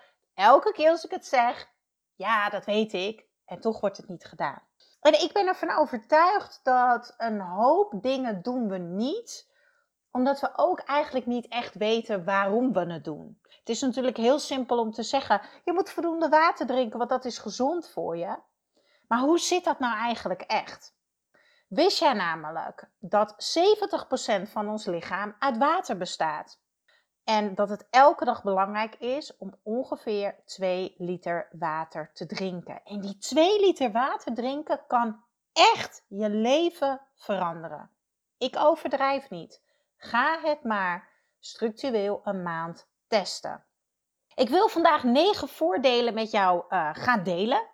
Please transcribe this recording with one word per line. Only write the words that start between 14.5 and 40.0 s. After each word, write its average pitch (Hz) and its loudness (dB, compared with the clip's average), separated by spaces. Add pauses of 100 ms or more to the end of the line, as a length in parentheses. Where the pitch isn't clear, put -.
om 220 0
te 226 -8
zeggen: 233 0 (240)
je 359 -2
moet 381 0
voldoende 330 -2
water 311 4
drinken, 247 -2
want 233 -2
dat 254 -2
is 240 -8
gezond 277 -4
voor 170 -6
je. 190 -6 (720)
Maar 233 2
hoe 311 4
zit 349 0
dat - 0
nou 233 -2
eigenlijk 226 -4
echt? - -6 (720)
Wist 339 2
jij 302 4
namelijk 160 -6
dat 208 0
zeventig 392 2
procent 208 -2
van 208 -6
ons 214 -8
lichaam 190 -6
uit 262 0
water 285 2
bestaat? 160 -6 (640)
En 208 0
dat 202 0
het 202 -8
elke 294 8
dag 233 -2
belangrijk 202 -2
is 262 -6
om 190 -14
ongeveer 214 -4 (100)
twee 185 -4
liter 175 -6
water 160 -6
te - -12
drinken. 180 -8
En 202 -12
die 196 -10
twee 349 2
liter 320 2
water 262 -2
drinken 277 -4
kan 233 -2 (300)
echt - 2
je 208 -2
leven 269 0 (140)
veranderen. 165 -6 (480)
Ik 254 -4
overdrijf 277 0
niet. - -14 (340)
Ga 285 0